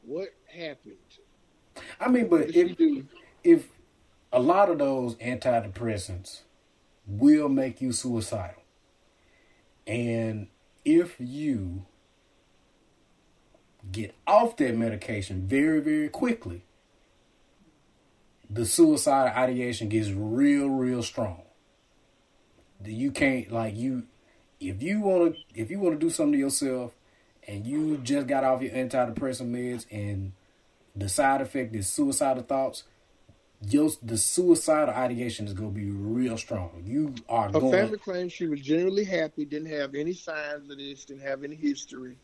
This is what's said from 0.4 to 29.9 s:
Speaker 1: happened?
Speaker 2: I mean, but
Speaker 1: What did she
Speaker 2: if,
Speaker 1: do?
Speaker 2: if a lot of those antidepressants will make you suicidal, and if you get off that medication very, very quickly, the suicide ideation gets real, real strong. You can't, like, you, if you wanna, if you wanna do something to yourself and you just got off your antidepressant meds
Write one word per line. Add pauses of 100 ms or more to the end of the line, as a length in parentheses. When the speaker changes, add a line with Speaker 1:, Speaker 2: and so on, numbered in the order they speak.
Speaker 1:
happened? (1040)
Speaker 2:
I
mean,
but
Speaker 1:
What
did
she
Speaker 2:
if,
Speaker 1:
do? (380)
Speaker 2:
if (640)
a
lot
of
those
antidepressants (680)
will
make
you
suicidal, (1300)
and (380)
if
you (2000)
get (120)
off
that
medication
very,
very
quickly, (1900)
the
suicide
ideation
gets
real,
real
strong. (1400)
You
can't,
like,
you, (560)
if
you
wanna, (220)
if
you
wanna
do
something
to
yourself (540)
and
you
just
got
off
your
antidepressant
meds